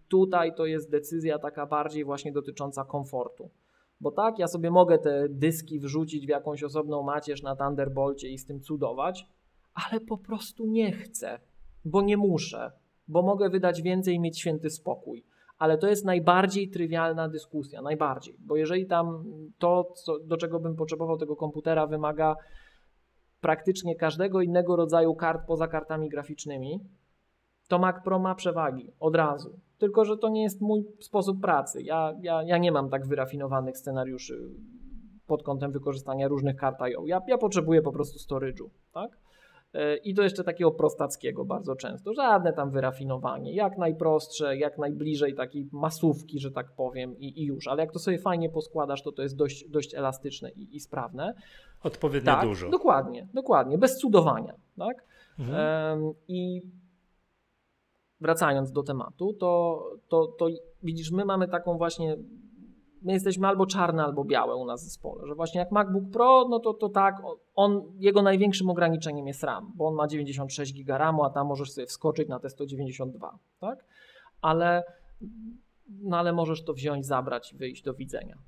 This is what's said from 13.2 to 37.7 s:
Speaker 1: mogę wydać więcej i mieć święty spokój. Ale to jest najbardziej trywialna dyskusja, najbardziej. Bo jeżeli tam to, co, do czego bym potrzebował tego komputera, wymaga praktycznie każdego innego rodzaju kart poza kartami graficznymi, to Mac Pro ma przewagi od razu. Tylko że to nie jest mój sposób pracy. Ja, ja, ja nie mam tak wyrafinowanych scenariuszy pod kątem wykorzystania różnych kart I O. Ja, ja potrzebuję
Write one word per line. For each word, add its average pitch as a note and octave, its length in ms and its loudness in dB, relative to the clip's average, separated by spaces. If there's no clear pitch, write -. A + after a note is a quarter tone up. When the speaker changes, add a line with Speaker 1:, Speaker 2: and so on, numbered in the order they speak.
Speaker 1:
mogę G3 280 2
wydać F3+ 320 2
więcej F#3 320 0
i E3+ 60 0
mieć E3 200 -2
święty D#3 300 -2
spokój. - 540 -10
Ale D#3+ 200 4
to G3 100 2
jest G3+ 160 4
najbardziej F#3 640 4
trywialna E3 580 -2
dyskusja, D3 540 -10
najbardziej. C#3+ 560 -4
Bo - 180 -2
jeżeli F3 300 0
tam E3+ 380 0
to, F3 380 4
co, D#3 220 -4
do D#3+ 180 -2
czego E3 240 -4
bym E3 160 -4
potrzebował D#3+ 420 -2
tego D3+ 180 -4
komputera, D#3 500 0
wymaga D3+ 500 0
praktycznie E3+ 560 0
każdego E3+ 440 0
innego F3 360 4
rodzaju E3 380 4
kart E3 320 -2
poza E3 220 0
kartami D#3 400 -4
graficznymi, C#3+ 720 -8
to F3+ 100 4
Mac F3+ 260 2
Pro F#3+ 140 2
ma F#3 160 0
przewagi D#3+ 680 -2
od D#3+ 160 4
razu. D3 440 0
Tylko G#3+ 260 4
że G#3 120 2
to A3 120 0
nie A3 140 0
jest G3 180 -2
mój G#3 240 2
sposób F#3+ 400 -2
pracy. C#3+ 420 0
Ja, D#3 400 -2
ja, E3 200 0
ja E3+ 160 4
nie F3 140 6
mam C#3 180 2
tak C3+ 160 -2
wyrafinowanych C3+ 720 -2
scenariuszy B2+ 720 -6
pod D3+ 160 -2
kątem C#3 300 -4
wykorzystania C3+ 560 -2
różnych C#3 280 0
kart C3 220 -2
I A#2+ 60 -4
O. E3+ 100 -8
Ja, F3+ 220 0
ja B3+ 100 4
potrzebuję E3 440 6